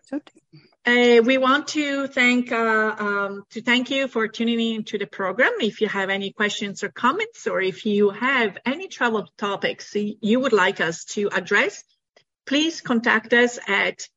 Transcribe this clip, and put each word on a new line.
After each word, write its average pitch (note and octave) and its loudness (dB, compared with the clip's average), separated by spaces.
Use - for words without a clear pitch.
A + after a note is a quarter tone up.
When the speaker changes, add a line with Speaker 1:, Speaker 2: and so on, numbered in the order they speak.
Speaker 1:
tutti. - -12
Speaker 2:
uh, A#3+ 6
we C4 4
want C4 2
to C#4 -2
thank, B3 2
uh, A3 0
um, G3+ -4
to A3+ -10
thank B3 0
you C4+ -2
for A3 -2
tuning A#3 -2
in A3+ -4
to - -8
the G3 -6
program. G3+ 0
If G#3+ -2
you G#3+ 0
have F#3+ -4
any G3 -4
questions G#3 -6
or G3+ -6
comments, F#4+ -2
or F3+ -2
if F#3+ -4
you G#3 2
have A#3+ -2
any E4 -4
travel A3 -2
topics - -6
y-, G#3 -2
you A3+ 2
would C4 0
like F#3+ 2
us E3 -2
to G3+ -2
address, G3+ 0
please D#4 0
contact A3+ 0
us A#3+ 4
at G3+ -2